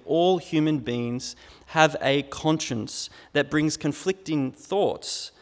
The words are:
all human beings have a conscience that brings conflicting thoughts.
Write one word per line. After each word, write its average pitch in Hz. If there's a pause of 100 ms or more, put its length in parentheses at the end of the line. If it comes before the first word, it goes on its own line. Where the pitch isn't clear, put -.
all 175
human 156
beings 120 (320)
have 156
a 139
conscience 147 (240)
that 143
brings 151
conflicting 151
thoughts. - (100)